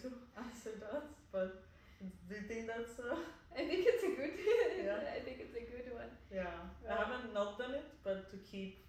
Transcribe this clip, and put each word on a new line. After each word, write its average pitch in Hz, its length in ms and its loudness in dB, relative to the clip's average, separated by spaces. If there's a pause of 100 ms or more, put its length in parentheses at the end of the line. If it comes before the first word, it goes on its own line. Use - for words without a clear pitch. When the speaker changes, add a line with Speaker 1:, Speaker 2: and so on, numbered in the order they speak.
Speaker 1:
to 254 80 -6 (160)
<laughs> - 200 -12
answer 233 360 -8
that, 247 240 -4 (260)
but 190 320 0 (680)
do 202 80 -6
you 208 120 -6
think 226 200 -2
that's, 233 300 -4
uh, 254 180 0 (360)
Speaker 2:
I 330 160 0
think 370 160 4
it's 466 200 10
a - 120 4
good 285 160 0 (260)
<laughs> 370 260 4
Speaker 1:
Yeah. - 320 2
Speaker 2:
I 254 40 0
think 254 240 -6
it's 240 120 -10
a 233 120 -4
good 247 240 -8
one. - 180 -8 (220)
Speaker 1:
Yeah. 175 240 -2 (320)
I 214 60 0
Speaker 2:
Well - 100 2
Speaker 1:
haven't 240 300 -4
not 208 240 2
done 254 160 -2
it, 302 100 -4 (180)
but 190 280 -2
to 196 60 -10 (140)
keep 190 380 -8